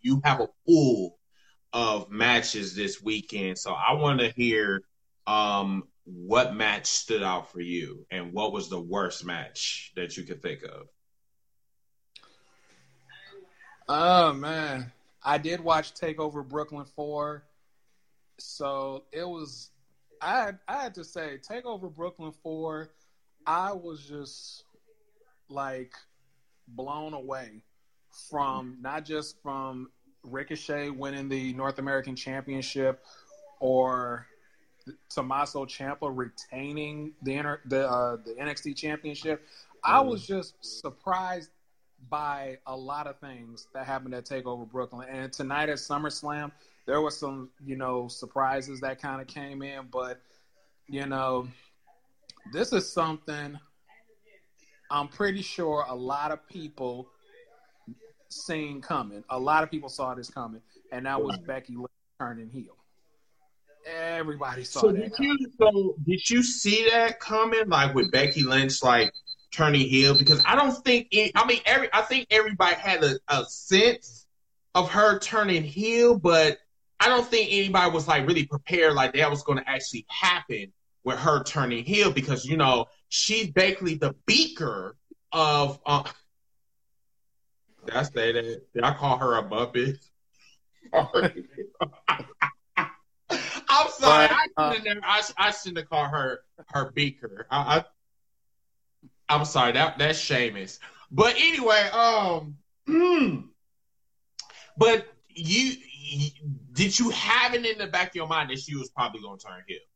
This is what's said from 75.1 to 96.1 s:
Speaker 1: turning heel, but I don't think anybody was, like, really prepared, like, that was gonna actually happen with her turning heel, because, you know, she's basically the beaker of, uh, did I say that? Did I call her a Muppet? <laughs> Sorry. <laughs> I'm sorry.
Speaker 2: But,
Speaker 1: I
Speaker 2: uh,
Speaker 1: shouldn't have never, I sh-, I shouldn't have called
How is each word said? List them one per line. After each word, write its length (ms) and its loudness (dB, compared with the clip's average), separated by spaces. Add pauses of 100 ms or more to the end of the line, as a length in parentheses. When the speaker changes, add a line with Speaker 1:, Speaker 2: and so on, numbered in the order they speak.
Speaker 1:
turning 440 0
heel, 540 4
but 400 6 (420)
I 100 6
don't 160 4
think 260 2
anybody 400 4
was, 160 0
like, 200 2
really 180 2
prepared, 480 2
like, 200 2
that 160 4
was 140 -2
gonna 220 0
actually 440 -6
happen 640 -2 (300)
with 160 -2
her 240 4
turning 400 -2
heel, 280 4
because, 340 -2
you 120 0
know, 280 4 (240)
she's 420 0
basically 440 2
the 200 -2 (100)
beaker 720 0 (340)
of, 540 2
uh, 180 2 (1800)
did 100 -6
I 80 0
say 280 0
that? 420 -4
Did 100 0
I 100 4
call 240 2
her 180 2
a 80 2
Muppet? 600 -2
<laughs> 880 -16
Sorry. 560 2
<laughs> 1300 -6 (920)
I'm 200 6
sorry. 380 4
Speaker 2:
But, 20 0
Speaker 1:
I 180 2 (100)
Speaker 2:
uh, 180 2
Speaker 1:
shouldn't 120 -6
have 80 -4
never, 80 -10
I 180 2
sh-, 160 -10
I 140 2
shouldn't 280 -10
have 100 -10
called 220 0